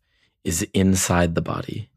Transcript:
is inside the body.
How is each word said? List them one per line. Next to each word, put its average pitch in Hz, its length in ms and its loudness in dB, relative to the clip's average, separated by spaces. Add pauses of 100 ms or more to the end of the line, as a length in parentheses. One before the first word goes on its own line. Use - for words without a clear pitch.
(440)
is 87 300 -4
inside 90 600 2
the 82 80 -2
body. - 540 -8